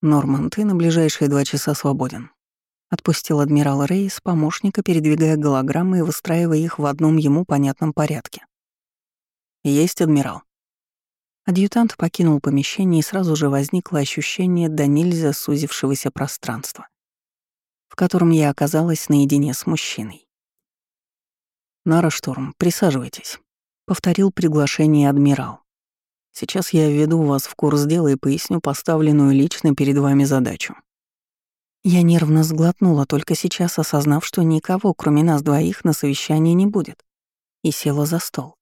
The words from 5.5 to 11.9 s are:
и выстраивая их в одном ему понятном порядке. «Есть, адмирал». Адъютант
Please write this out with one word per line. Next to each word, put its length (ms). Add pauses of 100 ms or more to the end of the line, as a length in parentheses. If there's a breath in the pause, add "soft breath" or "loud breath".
и 20
выстраивая 560
их 220
в 60
одном 320
ему 280
понятном 480
порядке. 520 (1160)
«Есть, 380
адмирал». 420 (1040)
Адъютант 500